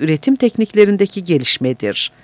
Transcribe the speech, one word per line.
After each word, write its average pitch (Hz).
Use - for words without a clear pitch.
üretim 156
tekniklerindeki 202
gelişmedir. 127